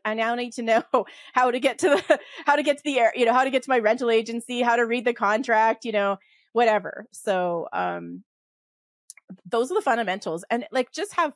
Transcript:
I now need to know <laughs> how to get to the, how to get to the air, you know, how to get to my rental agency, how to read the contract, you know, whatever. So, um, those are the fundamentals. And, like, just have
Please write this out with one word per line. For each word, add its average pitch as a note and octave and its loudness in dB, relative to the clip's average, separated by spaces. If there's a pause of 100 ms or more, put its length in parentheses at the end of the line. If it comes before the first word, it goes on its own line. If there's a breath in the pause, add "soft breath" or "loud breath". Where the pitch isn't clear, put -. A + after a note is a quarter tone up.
I G#3+ -4
now A3+ -2
need B3 -6
to B3 -8
know A3+ 2
<laughs> A3 0 (260 loud breath)
how B3+ 4
to B3 0
get B3+ 0
to F4+ 2
the, E4+ 4 (240 loud breath)
how C#4+ 4
to D4 2
get C#4 2
to - -16
the C#4 0
air, A3+ 4
you B3 2
know, A3+ 4
how B3+ 4
to C4+ -2
get B3+ 0
to - -6
my B3+ 4
rental A#3 2
agency, A#3 -2
how A#3 2
to A#3+ 2
read A#3 -2
the A#3+ 2
contract, A3 0
you A3+ -4
know, G3+ 0 (340 soft breath)
whatever. G#3+ 0
So, F3+ -4
um, F3 -6 (1200)
those A#3 -2
are F4+ -4
the G#4 0
fundamentals. G3 -4
And, A#3 -4
like, B3 -4
just G4+ -8
have D#4 -2